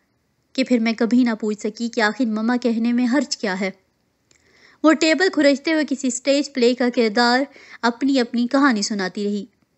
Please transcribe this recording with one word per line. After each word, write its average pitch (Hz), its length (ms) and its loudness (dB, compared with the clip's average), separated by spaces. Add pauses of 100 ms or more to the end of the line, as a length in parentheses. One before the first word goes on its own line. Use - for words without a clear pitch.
(560)
कि 262 80 0
फिर 247 160 0
मैं 226 160 0
कभी 240 280 2
ना 233 120 0
पूछ 214 240 -6
सकी 233 300 -8
कि 233 120 -4
आखिर 214 260 0
मम्मा 220 300 -2
कहने 233 360 -2
में 247 120 2
हर्ज 277 300 -2
क्या 196 180 -6
है। 190 200 -6 (1120)
वो 311 80 8
टेबल 320 360 2
खुरचते 285 420 2
हुए 311 120 0
किसी 262 280 -4
स्टेज 277 420 0
प्ले 247 200 2
का 247 160 0
किरदार 240 580 0 (360)
अपनी 269 340 0
अपनी 240 300 -2
कहानी 269 360 2
सुनाती 202 400 -6
रही। 202 260 -6 (280)